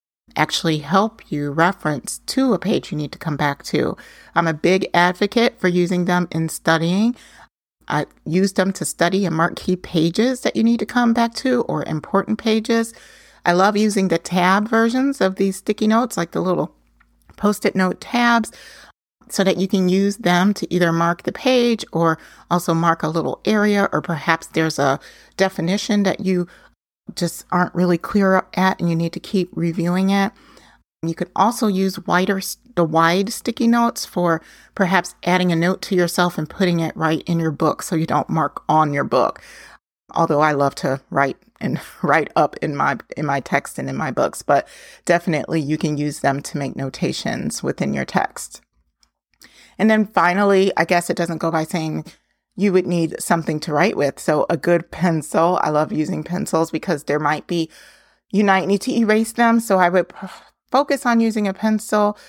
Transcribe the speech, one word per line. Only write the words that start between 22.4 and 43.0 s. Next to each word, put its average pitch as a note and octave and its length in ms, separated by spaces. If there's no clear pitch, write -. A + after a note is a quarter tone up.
also F3 240
mark E3 300
a D#3 40
little D#3 380
area, G#3 460
or D#3 100
perhaps D#3+ 460
there's D#3+ 320
a C#3 200
definition F#3+ 640
that G3 200
you F3+ 260
just - 360
aren't - 240
really F3+ 220
clear F#3+ 460
at F#3 240
and E3+ 100
you E3 60
need E3 180
to E3 60
keep F#3 340
reviewing F3 560
it. G3 220
You E3 100
could - 220
also A3+ 320
use F#3+ 400
wider, F#3+ 320
s-, - 180
the F3 80
wide E3 480
sticky - 360
notes A#3 360
for E3+ 380
perhaps F#3 400
adding F3+ 280
a E3+ 40
note F3 280
to G3 120
yourself F3 440
and D#3 100
putting F3 300
it D#3+ 180
right D#3+ 300
in E3+ 120
your D#3+ 120
book - 320
so - 120
you D#3+ 120
don't - 220
mark D3+ 380
on D#3 260
your C#3 100
book. - 380
Although D#3+ 260
I D3+ 120
love C#3 220
to C3+ 260
write C#3 260
and B2+ 180
<laughs> - 100
write D3+ 340
up D3+ 280
in D3+ 120
my, C#3 220